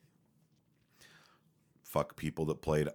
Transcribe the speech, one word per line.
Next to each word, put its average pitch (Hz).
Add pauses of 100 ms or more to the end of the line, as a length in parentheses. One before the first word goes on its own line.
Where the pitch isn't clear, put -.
(1800)
Fuck -
people 78
that 78
played 76